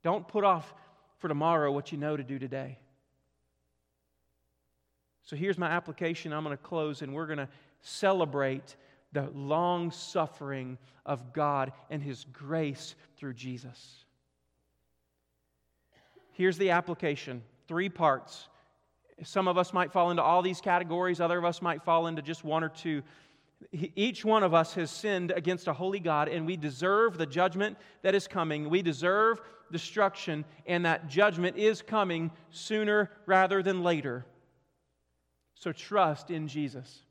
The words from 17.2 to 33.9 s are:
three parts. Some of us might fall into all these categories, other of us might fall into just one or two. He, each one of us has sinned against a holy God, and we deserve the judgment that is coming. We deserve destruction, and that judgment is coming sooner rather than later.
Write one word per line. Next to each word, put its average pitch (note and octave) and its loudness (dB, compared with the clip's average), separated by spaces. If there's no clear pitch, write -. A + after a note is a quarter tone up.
three F3+ -2
parts. D3 0
Some F#3 0
of F3+ 2
us F3+ 0
might F3+ 2
fall F3 4
into E3+ 2
all F3 6
these F3+ -2
categories, F3+ 0
other F3 2
of E3+ -2
us E3+ 0
might E3 -2
fall E3 2
into D#3+ -4
just D#3+ -8
one D#3+ 0
or D#3 -2
two. D#3 -4
He, D#3+ -6
each G#3 0
one A3 4
of E3 4
us D#3+ 4
has E3+ -4
sinned F#3+ -2
against F3 -2
a D#3+ -2
holy F#3+ -2
God, D#3 2
and D#3+ -4
we F3+ -2
deserve F3 2
the D#3+ 0
judgment F3+ 0
that F#3+ 4
is G3 2
coming. D3+ -2
We F#3 2
deserve F#3 2
destruction, E3 -2
and F3 0
that D#3+ 0
judgment F3 2
is G#3+ 4
coming F3 0
sooner G#3+ 0
rather F#3+ 4
than F#3 0
later. C#3+ 0